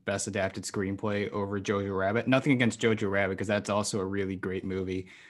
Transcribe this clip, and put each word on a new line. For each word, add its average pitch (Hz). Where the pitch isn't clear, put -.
Best 98
Adapted 98
Screenplay 101
over 101
Jojo 98
Rabbit. 101
Nothing 131
against 120
Jojo 110
Rabbit, 98
'cause 95
that's 104
also 104
a 95
really 98
great 95
movie. 95